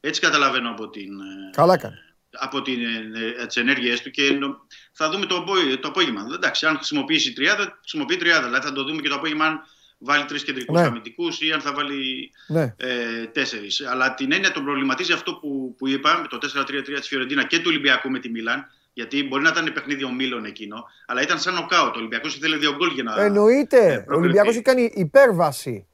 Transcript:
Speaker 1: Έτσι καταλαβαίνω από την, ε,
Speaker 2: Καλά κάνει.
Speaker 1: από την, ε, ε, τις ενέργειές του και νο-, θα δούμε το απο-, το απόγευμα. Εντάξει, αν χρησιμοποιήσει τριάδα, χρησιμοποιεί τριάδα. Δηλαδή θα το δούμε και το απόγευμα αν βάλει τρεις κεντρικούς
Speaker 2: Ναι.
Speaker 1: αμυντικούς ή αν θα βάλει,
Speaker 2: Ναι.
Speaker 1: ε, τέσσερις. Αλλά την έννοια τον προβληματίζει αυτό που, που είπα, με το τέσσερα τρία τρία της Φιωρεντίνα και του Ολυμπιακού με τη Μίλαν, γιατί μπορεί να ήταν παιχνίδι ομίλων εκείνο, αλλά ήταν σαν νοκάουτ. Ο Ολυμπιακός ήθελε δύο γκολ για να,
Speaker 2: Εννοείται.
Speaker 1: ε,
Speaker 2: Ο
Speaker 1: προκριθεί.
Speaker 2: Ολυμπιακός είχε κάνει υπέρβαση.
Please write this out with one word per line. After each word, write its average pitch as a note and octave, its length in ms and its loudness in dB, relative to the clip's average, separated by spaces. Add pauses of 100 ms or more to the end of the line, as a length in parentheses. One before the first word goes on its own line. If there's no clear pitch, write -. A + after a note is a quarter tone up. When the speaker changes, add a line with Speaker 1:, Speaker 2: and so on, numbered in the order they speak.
Speaker 1:
Έτσι D3+ 200 -4
καταλαβαίνω C3+ 500 2
από G#2+ 180 -10
την, G2 220 -14 (100)
ε, F#2+ 320 -16
Speaker 2:
Καλά F3 260 6
κάνει. G2+ 160 -8 (360)
Speaker 1:
από C3 320 -6
την, C3 160 -4 (360)
ε, A#2 280 -6
ε, A#2+ 40 -8
τις - 100 -6
ενέργειές B2 460 0
του - 80 -12
και C#3 220 2
νο-, C#3 240 -2 (360)
θα D#3+ 180 0
δούμε G3 160 -2
το F3+ 100 0
απο-, E3 440 0
το D3+ 80 -6
απόγευμα. C3 460 0
Εντάξει, D#3 320 0
αν D#3 100 2
χρησιμοποιήσει C#3 560 0
τριάδα, F#3 480 -2
χρησιμοποιεί D#3 360 -4
τριάδα. E3+ 300 4
Δηλαδή B2+ 200 0
θα C#3+ 60 -4
το C3+ 120 -4
δούμε D3+ 180 -4
και D3 60 -2
το C#3 60 0
απόγευμα D3+ 300 -2
αν D#3 160 0 (380)
βάλει C#3+ 260 0
τρεις C#3+ 200 -6
κεντρικούς C3+ 360 0
Speaker 2:
Ναι. E3+ 60 6
Speaker 1:
αμυντικούς B2+ 540 -4
ή D#3 120 0
αν D3+ 80 0
θα C#3+ 140 -4
βάλει, C3+ 560 -4 (160)
Speaker 2:
Ναι. D3+ 300 0
Speaker 1:
ε, A#2 560 -4
τέσσερις. A2 540 -4
Αλλά C3 280 0
την C3+ 180 -2
έννοια F#3+ 200 2
τον D3+ 120 -6
προβληματίζει C#3 480 0
αυτό E3+ 220 -4
που, C3+ 440 -6
που C3+ 100 -4
είπα, C#3+ 340 2
με C#3+ 60 -8
το B2 100 -8
τέσσερα C#3 260 -4
τρία C3+ 180 -6
τρία C#3 160 -6
της C3+ 100 -10
Φιωρεντίνα C3+ 380 0
και E3 100 0
του E3+ 100 0
Ολυμπιακού C#3 440 2
με B2+ 80 -4
τη A#2+ 100 -8
Μίλαν, A#2 380 -4 (260)
γιατί B2+ 320 -4
μπορεί C3+ 180 -2
να D#3+ 60 6
ήταν D#3+ 240 0
παιχνίδι C#3 320 -6
ομίλων B2 400 -4
εκείνο, G#2+ 400 -14 (220)
αλλά B2 160 -2
ήταν E3 160 0
σαν F3+ 160 -2
νοκάουτ. E3 420 2
Ο - 20 -6
Ολυμπιακός A#2 380 -6
ήθελε D#3 200 -2
δύο D3 200 0
γκολ E3+ 160 2
για C3 100 -4
να, A#2 200 0
Speaker 2:
Εννοείται. G#3+ 540 6
Speaker 1:
ε, A#3+ 40 10
Speaker 2:
Ο G#3 140 8
Speaker 1:
προκριθεί. A2+ 240 -4
Speaker 2:
Ολυμπιακός F#3+ 340 6
είχε A3+ 100 -2
κάνει B3+ 320 4
υπέρβαση. E3 1000 4